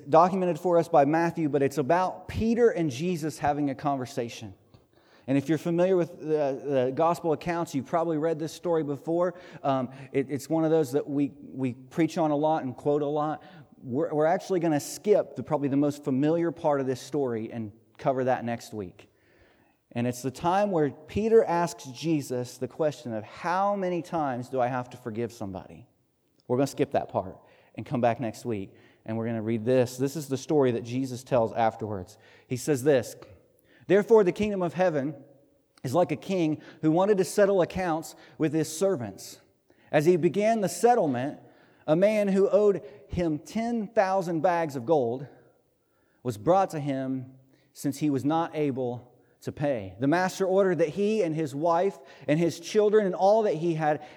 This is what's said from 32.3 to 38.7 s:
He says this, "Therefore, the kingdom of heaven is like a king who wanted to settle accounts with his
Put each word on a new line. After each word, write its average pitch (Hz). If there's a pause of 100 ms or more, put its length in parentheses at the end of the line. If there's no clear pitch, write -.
He 127
says 131
this, 135 (680)
"Therefore, 208
the 175
kingdom 208
of 170
heaven 156 (680)
is 123
like 160
a 143
king 165 (220)
who 156
wanted 190
to 190
settle 196
accounts 165 (240)
with 151
his 156